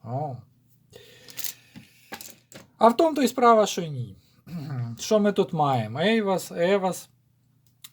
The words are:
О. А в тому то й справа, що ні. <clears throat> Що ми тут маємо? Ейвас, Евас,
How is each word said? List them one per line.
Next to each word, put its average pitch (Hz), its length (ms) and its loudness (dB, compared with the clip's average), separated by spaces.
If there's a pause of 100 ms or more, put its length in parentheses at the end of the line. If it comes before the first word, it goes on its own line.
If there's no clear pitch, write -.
О. 131 320 -6 (2500)
А 226 100 8
в 233 80 2
тому 320 200 2
то 294 60 0
й 233 60 4
справа, 233 380 4
що 196 160 -6
ні. 127 340 -8 (300)
<clears throat> 131 520 -10
Що 214 220 2
ми 202 120 2
тут 196 200 0
маємо? 135 480 0
Ейвас, 196 520 0
Евас, 185 560 0 (840)